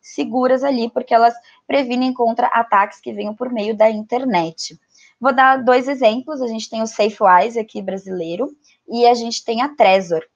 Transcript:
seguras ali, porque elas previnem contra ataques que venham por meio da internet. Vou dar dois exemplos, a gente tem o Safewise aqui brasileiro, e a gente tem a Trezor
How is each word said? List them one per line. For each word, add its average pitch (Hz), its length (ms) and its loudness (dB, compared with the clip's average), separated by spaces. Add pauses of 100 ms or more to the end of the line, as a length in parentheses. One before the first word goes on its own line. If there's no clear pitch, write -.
seguras 254 640 -2
ali, 240 260 -2
porque 240 240 -4
elas 233 200 4 (300)
previnem 254 480 -2
contra 233 360 -2
ataques 208 500 0
que 240 140 -12
venham 208 240 -8
por 247 160 -8
meio 220 240 -4
da 214 120 4
internet. 214 880 -4 (440)
Vou 262 120 2
dar 262 300 4
dois 247 240 2
exemplos, 262 560 -2
a 240 60 -4
gente 226 200 -8
tem 220 140 -6
o 226 60 -4
Safewise 214 720 2
aqui 214 200 -8
brasileiro, 190 680 -6 (400)
e 240 180 2
a 240 80 8
gente 233 300 -8
tem 233 180 -4
a 285 60 -2
Trezor 190 560 2 (120)